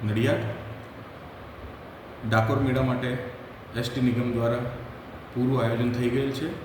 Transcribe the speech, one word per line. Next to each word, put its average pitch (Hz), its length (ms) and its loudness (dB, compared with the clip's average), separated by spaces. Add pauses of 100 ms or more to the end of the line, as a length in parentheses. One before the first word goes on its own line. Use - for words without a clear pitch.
નડિયાદ. 113 360 4 (1900)
ડાકોર 110 340 6
મેળા 131 240 4
માટે 123 200 0 (720)
એસ 123 80 -2
ટી 127 180 0
નિગમ 120 280 4
દ્વારા 117 300 2 (680)
પૂરું 127 320 4
આયોજન 113 340 2
થઈ 123 180 2
ગયેલ 139 240 2
છે. 156 100 -2 (160)